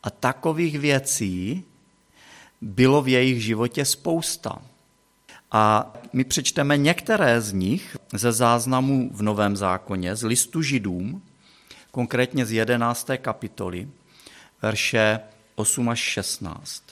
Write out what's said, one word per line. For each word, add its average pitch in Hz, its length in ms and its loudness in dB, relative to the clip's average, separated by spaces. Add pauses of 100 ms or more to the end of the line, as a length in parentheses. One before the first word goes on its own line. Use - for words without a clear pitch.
A 123 80 -4
takových 151 680 -2
věcí 131 840 -2 (960)
bylo 127 420 4
v 131 60 -2
jejich 127 340 4
životě 117 420 0
spousta. - 760 -4 (920)
A 107 400 4 (200)
my 127 120 2
přečteme 143 520 0
některé 147 640 2
z 104 120 -6
nich 98 440 -2 (160)
ze 113 200 0
záznamu 127 800 2
v 101 100 -6
Novém 104 340 2
zákoně, 92 600 -2
z 113 60 -6
listu 123 400 -2
Židům, 117 600 -4 (680)
konkrétně 127 560 -2
z 107 60 -4
jedenácté 120 680 0
kapitoly, 98 720 -8 (760)
verše 110 580 2 (340)
osm 117 340 -2
až 117 100 -2
šestnáct. - 920 -8